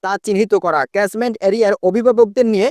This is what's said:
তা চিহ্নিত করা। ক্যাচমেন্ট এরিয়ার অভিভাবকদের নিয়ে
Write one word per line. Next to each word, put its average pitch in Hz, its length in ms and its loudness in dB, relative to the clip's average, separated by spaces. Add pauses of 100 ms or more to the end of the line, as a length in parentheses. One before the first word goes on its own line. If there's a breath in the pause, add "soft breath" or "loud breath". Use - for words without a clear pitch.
তা 190 80 -4 (120)
চিহ্নিত 202 300 0 (100)
করা। 160 180 0 (120)
ক্যাচমেন্ট 220 420 -2 (120)
এরিয়ার 208 260 2 (140)
অভিভাবকদের 226 640 2
নিয়ে 202 180 0